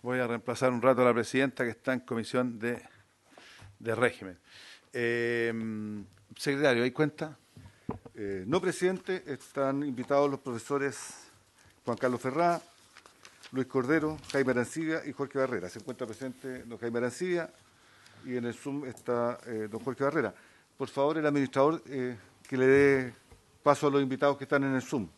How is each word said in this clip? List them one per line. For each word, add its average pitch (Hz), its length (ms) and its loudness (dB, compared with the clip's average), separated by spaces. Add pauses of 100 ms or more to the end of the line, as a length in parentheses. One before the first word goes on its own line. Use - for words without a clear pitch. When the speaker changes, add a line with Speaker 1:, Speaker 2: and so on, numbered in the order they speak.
Speaker 1:
Voy 127 200 -2
a 123 80 0
reemplazar 120 420 0
un 123 100 -2
rato 127 220 6
a - 20 6
la 120 80 8
presidenta 127 520 0
que 117 60 -2
está - 220 -4
en 127 60 0
comisión 120 640 -2
de, 117 200 -4 (1000)
de 113 160 -2
régimen. 107 420 -2 (540)
Eh, 117 600 0 (840)
secretario, 139 480 2
¿hay 127 80 0
cuenta? 156 440 -2 (800)
Speaker 2:
Eh, 98 320 -6
no, 165 140 0
presidente. 185 680 -2
Están 139 560 -4
invitados 139 480 0
los 135 80 -6
profesores 135 760 -4 (720)
Juan 117 120 -2
Carlos 127 240 0
Ferrá, 165 400 0 (920)
Luis 131 160 -2
Cordero, 151 520 0 (120)
Jaime 131 220 2
Arancibia 156 520 -2
y 147 80 -10
Jorge 139 280 -4
Barrera. 113 280 -2
Se 107 120 -12
encuentra 120 260 -8
presente 127 600 -12
don 117 120 -12
Jaime 117 200 -4
Arancibia 165 520 -2 (720)
y 123 120 -6
en 120 80 -2
el 117 100 -4
Zoom 143 320 -8
está, 120 600 -2
eh, 110 220 -6
don 110 120 -8
Jorge 135 240 -4
Barrera. 139 280 0 (460)
Por 131 100 -6
favor, 147 300 0
el 151 80 0
administrador, 143 600 2
eh, 127 300 -6 (320)
que 135 80 -4
le 131 120 6
dé 135 460 8 (460)
paso 147 280 4
a - 20 4
los 143 100 4
invitados 139 380 2
que 139 60 -10
están 139 180 2
en 135 140 0
el 127 60 0
Zoom. 104 360 -4